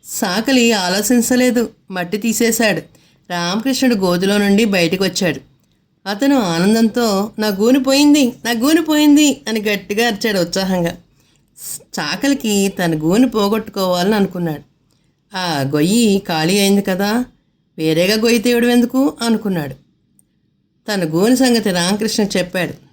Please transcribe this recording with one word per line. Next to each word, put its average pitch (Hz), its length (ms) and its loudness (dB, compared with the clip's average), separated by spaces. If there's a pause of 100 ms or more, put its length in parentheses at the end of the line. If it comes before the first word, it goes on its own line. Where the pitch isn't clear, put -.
(160)
సాకలి 233 560 0
ఆలోచించలేదు, 226 960 0 (200)
మట్టి 180 280 -6
తీసేశాడు. 220 640 0 (480)
రామకృష్ణుడు 220 640 -2
గోతిలో 190 440 0
నుండి 202 260 4
బయటకు 185 400 0
వచ్చాడు. 170 360 -2 (680)
అతను 269 320 2
ఆనందంతో, 208 960 0
"నా 214 100 0
గోని 226 340 0
పోయింది, 277 500 4 (120)
నా 226 60 -4
గోని 285 320 0
పోయింది" 302 680 2
అని 220 120 -4
గట్టిగా 208 460 -4
అరిచాడు 214 320 -2
ఉత్సాహంగా. 175 580 -2 (1040)
చాకలికి 202 680 -2
తన 165 340 -2
గోని 208 260 2
పోగొట్టుకోవాలని 202 840 -2
అనుకున్నాడు. 180 480 -2 (760)
"ఆ 156 380 -2
గొయ్యి 196 540 2
ఖాళీ 170 300 0
అయింది 196 240 2
కదా, 202 420 -2 (540)
వేరేగా 170 420 0
గొయ్యి 233 180 4
తీయడం 240 320 2
ఎందుకు?" 247 520 2
అనుకున్నాడు. 196 520 -2 (1200)
తన 190 100 -2
గోని 180 320 2
సంగతి 233 340 2
రామకృష్ణ 202 540 -2
చెప్పాడు. 180 480 -4 (200)